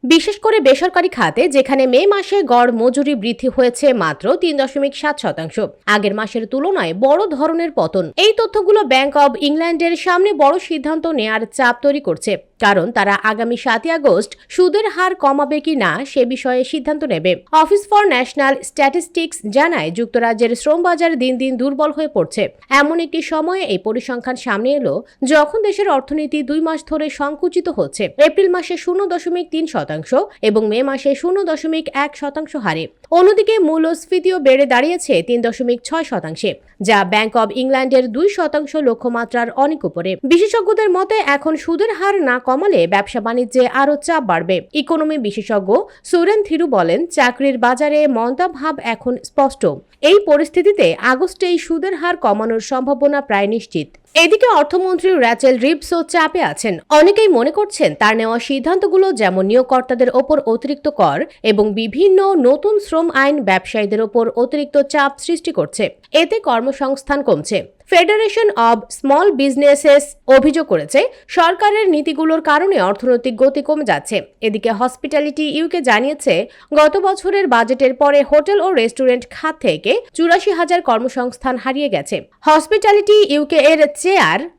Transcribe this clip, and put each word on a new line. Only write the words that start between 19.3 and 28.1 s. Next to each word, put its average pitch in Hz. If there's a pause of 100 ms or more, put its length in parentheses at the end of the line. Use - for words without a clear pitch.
জানায়, 277
যুক্তরাজ্যের 233 (100)
শ্রমবাজার 330 (100)
দিন 254
দিন 262
দুর্বল 277
হয়ে 302
পড়ছে। - (380)
এমন 302
একটি 320 (120)
সময়ে 339 (100)
এই 180
পরিসংখ্যান 247 (100)
সামনে 220
এলো, 190 (380)
যখন 302 (100)
দেশের 403
অর্থনীতি 294 (120)
দুই 311
মাস 311 (100)
ধরে 311 (140)
সংকুচিত 302 (120)
হচ্ছে। 180 (220)